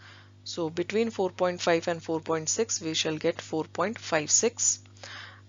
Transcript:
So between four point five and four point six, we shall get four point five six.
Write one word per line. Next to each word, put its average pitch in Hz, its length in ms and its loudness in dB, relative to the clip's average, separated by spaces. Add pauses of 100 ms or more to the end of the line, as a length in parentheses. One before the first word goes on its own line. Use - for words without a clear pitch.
(440)
So 165 260 -4
between 196 400 0
four 190 200 0
point 180 300 0
five 170 280 4
and 165 140 0
four 160 180 -2
point 160 280 -2
six, - 320 0
we 160 140 -4
shall 160 220 0
get 165 240 0
four 156 240 -2
point 196 340 -2
five 151 320 0
six. - 500 4 (680)